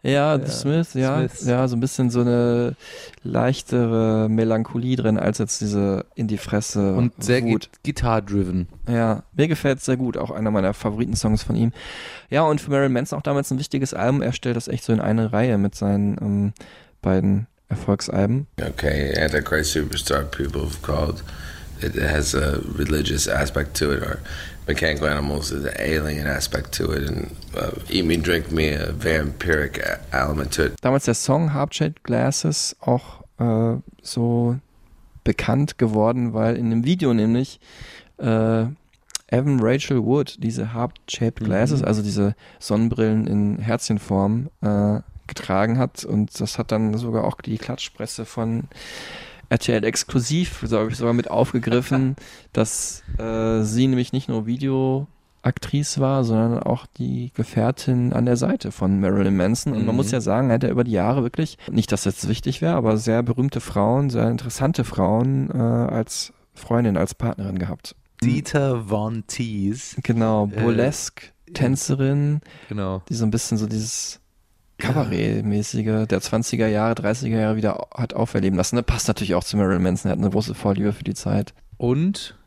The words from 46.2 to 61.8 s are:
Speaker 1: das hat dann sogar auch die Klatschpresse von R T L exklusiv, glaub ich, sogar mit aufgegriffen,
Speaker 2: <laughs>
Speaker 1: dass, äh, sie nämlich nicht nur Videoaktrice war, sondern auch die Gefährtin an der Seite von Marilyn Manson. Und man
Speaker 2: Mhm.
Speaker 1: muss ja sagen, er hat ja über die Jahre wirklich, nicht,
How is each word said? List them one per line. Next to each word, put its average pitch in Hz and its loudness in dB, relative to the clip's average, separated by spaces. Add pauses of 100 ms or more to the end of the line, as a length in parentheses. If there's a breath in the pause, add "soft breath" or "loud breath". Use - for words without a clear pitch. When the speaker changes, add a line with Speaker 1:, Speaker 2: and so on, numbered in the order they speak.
Speaker 1:
das - -4
hat 120 -4
dann 110 2
sogar 113 -2
auch - -2
die 110 -6
Klatschpresse - -8
von 117 -4 (840 loud breath)
R 120 2
T - 0
L 110 2
exklusiv, 131 0
glaub 110 2
ich, - -6
sogar 120 2
mit 120 0
aufgegriffen, 123 2 (180 loud breath)
Speaker 2:
<laughs> - -20
Speaker 1:
dass, - -2 (160)
äh, 113 0
sie 113 2
nämlich 123 0
nicht 131 -4
nur 113 -2
Videoaktrice 135 -2
war, 135 2
sondern 117 2
auch - -2 (120)
die 127 -4
Gefährtin 123 0
an 120 2
der 123 4
Seite 135 0
von 98 2
Marilyn 98 4
Manson. 107 2
Und 107 0
man 110 2
Speaker 2:
Mhm. - 2
Speaker 1:
muss 107 2
ja 123 0
sagen, 110 2
er 113 6
hat 131 2
ja 127 2
über 123 2
die 110 0
Jahre 113 2
wirklich, 151 -2 (140 loud breath)
nicht, 113 2